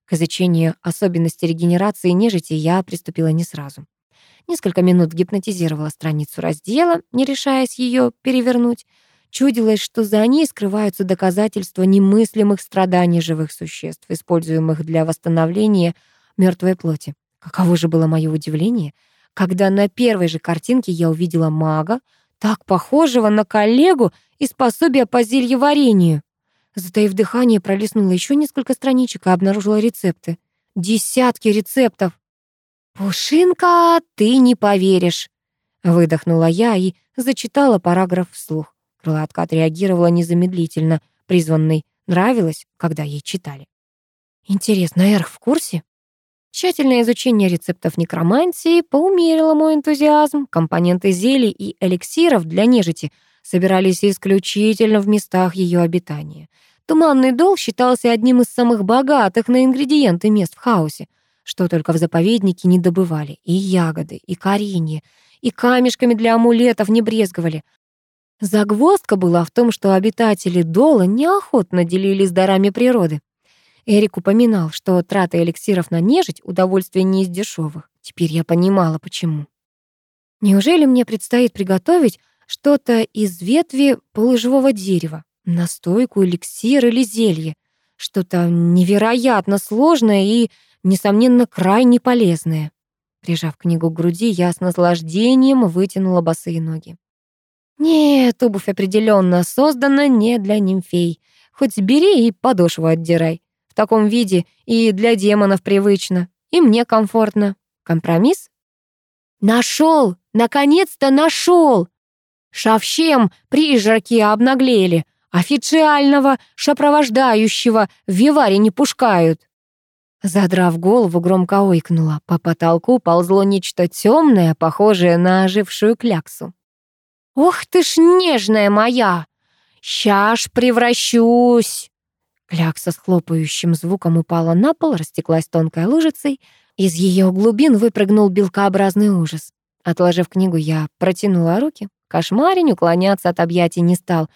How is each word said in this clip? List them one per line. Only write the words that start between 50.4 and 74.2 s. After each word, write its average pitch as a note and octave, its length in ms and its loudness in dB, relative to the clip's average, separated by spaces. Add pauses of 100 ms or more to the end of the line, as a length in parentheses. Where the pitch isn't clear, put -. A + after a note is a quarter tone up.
Компоненты F3 680 0
зелий A#3 380 0
и - 300 -10
эликсиров G3 640 0
для E3+ 200 -2
нежити F#3+ 480 0 (300)
собирались F#3 600 0
исключительно G3+ 1000 0
в G3 80 -4
местах F#3 460 -2
ее F3 280 0
обитания. D#3 680 -6 (380)
Туманный D4 460 2
дол F4 240 2
считался B3 540 0
одним B3 300 2
из A#3 60 2
самых A#3+ 380 0
богатых A#3 640 0
на B3+ 160 2
ингредиенты C4 640 0
мест G#3 240 0
в - 40 -20
хаосе. F3 480 -2 (360)
Что - 260 -4
только E3 240 -2
в D#3+ 60 0
заповеднике F3+ 680 0
не F3+ 120 4
добывали. E3+ 640 -4
И E3+ 80 -4
ягоды, F3 640 -2
и - 180 -12
коренья, F#3+ 680 -4 (380)
и A#3+ 100 -4
камешками B3 640 0
для A3+ 200 0
амулетов A#3 540 2
не A3+ 140 2
брезговали. F#3 600 -4 (800)
Загвоздка G#3 760 0
была F3 280 0
в - 60 -10
том, A#3+ 220 0
что G3 220 0
обитатели F#3+ 680 0
дола G#3 400 2
неохотно A#3 840 0
делились F#3+ 460 0
дарами F#3+ 400 2
природы. G3+ 500 0 (640)
Эрик G#3 340 0
упоминал, G3+ 520 0